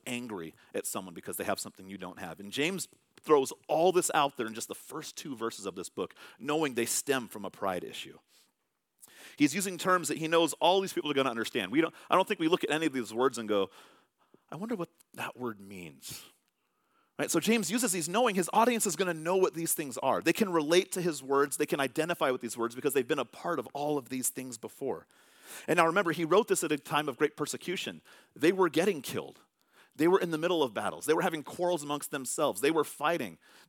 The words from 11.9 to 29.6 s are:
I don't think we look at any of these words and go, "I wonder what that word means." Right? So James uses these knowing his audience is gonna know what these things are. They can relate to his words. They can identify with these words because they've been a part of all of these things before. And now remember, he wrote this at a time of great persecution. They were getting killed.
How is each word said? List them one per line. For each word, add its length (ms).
I 60
don't 120
think 140
we 80
look 160
at 60
any 160
of 80
these 180
words 240
and 100
go, 220
"I 60
wonder 200
what 120
that 240
word 220
means." 600
Right? 120
So 100
James 300
uses 220
these 180
knowing 240
his 180
audience 340
is 80
gonna 200
know 220
what 180
these 180
things 240
are. 240
They 140
can 180
relate 400
to 80
his 220
words. 340
They 80
can 160
identify 500
with 120
these 160
words 160
because 180
they've 160
been 100
a 60
part 340
of 140
all 240
of 140
these 180
things 300
before. 480
And 120
now 80
remember, 260
he 140
wrote 220
this 140
at 100
a 40
time 320
of 80
great 180
persecution. 680
They 180
were 160
getting 320
killed. 380